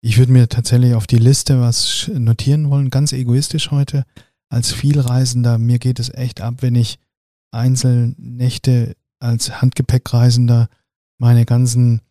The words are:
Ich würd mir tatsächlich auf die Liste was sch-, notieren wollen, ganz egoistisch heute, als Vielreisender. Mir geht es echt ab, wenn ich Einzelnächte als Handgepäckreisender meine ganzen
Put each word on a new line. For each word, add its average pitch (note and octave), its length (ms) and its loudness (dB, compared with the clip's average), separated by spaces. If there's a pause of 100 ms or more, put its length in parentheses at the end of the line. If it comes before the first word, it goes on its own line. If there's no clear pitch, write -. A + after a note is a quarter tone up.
Ich A2+ 160 0
würd B2+ 120 4
mir B2+ 200 6
tatsächlich A#2+ 440 2
auf A2+ 140 -2
die A#2 120 2
Liste C3 420 2
was A#2+ 260 0
sch-, - 320 -6
notieren C3+ 500 0
wollen, C#3 200 0
ganz C#3 240 -2
egoistisch C3 580 -2
heute, C#3 340 -2 (440)
als A#2 240 -2
Vielreisender. B2 840 0
Mir A#2+ 220 0
geht B2+ 200 -2
es A#2+ 140 -8
echt A#2+ 280 -8
ab, A#2+ 180 -6
wenn B2 160 0
ich A#2+ 240 -2 (520)
Einzelnächte B2 1400 -2 (240)
als A#2 420 -4
Handgepäckreisender A#2+ 1040 2 (520)
meine A#2+ 260 4
ganzen A#2+ 640 0